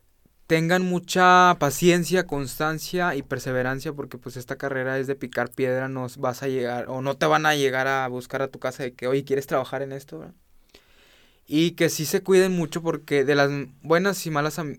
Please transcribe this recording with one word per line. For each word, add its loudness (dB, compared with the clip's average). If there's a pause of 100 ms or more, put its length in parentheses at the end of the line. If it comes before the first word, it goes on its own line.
(460)
tengan 2
mucha 6
paciencia, 2
constancia -4
y -6
perseverancia, -4
porque, -10
pues, -14
esta -10
carrera -2
es -2
de -2
picar -4
piedra, -2
no -6 (120)
vas -4
a -4
llegar, -4
o -6
no -2
te 0
van 2
a 4
llegar 2
a 0
buscar -6
a -4
tu -14
casa -6
de -8
que, -4
"Oye, 2
¿quieres -2
trabajar -2
en -8
esto?", -14
¿verdad? -18 (1120)
Y 2
que 2
sí -4
se -2
cuiden 4
mucho -2
porque 0
de 2
las 4 (320)
buenas 0
y -4
malas -2
am-, -8